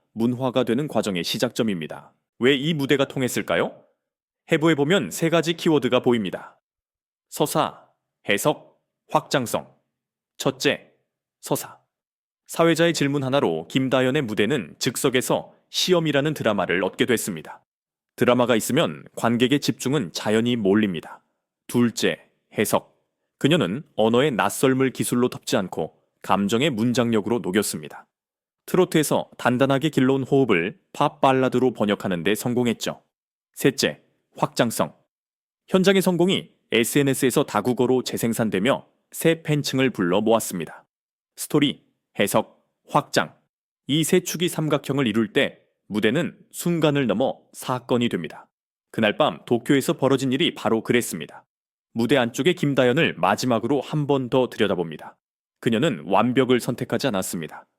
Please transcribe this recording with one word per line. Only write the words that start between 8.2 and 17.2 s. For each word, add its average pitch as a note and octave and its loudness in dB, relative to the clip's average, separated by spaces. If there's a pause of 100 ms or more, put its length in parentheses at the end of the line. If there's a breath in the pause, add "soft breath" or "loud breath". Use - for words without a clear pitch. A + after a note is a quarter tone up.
해석, - -2 (300)
확장성. B2+ -2 (680)
첫째, - -2 (480)
서사. - -8 (680)
사회자의 E3 2
질문 C#3+ 0
하나로 B2 0
김다연의 C3 0
무대는 G#2+ -2
즉석에서 B2 -2 (160)
시험이라는 D#3 0
드라마를 F#2+ 0
얻게 A2 -2
됐습니다. G#2+ -4 (540)